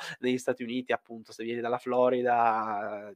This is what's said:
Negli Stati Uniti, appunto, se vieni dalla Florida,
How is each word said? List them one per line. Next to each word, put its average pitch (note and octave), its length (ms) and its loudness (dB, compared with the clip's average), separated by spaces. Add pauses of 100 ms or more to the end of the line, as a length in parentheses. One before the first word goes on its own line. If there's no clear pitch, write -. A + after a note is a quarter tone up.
(200)
Negli B2+ 180 0
Stati B2 240 -2
Uniti, B2 300 -4
appunto, A2+ 400 -6
se A2+ 120 -10
vieni A#2 160 -4
dalla A#2 180 0
Florida, A2+ 1400 2